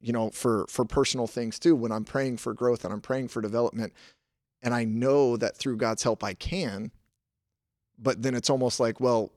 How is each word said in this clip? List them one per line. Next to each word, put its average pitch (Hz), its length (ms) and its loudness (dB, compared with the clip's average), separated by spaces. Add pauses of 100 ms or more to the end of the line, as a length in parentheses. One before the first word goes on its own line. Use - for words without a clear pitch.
you 117 120 -2
know, 113 180 0
for, 110 380 0
for - 160 -2
personal 131 420 0
things 113 320 -6
too, 170 160 6
when 117 160 0
I'm 110 140 -2
praying 135 320 -2
for 110 180 -6
growth 120 300 0
and 92 100 -6
I'm 104 60 -8
praying 131 280 -4
for 117 140 -4
development, 110 500 -2 (680)
and 120 100 0
I 120 120 0
know 123 520 4
that 110 200 -2
through 127 220 -4
God's 113 260 0
help 113 180 2
I 101 120 -4
can, 117 580 -6 (1040)
but 113 240 -2
then 127 120 0
it's 120 160 -2
almost 127 280 2
like, 117 220 0
"Well, 117 360 2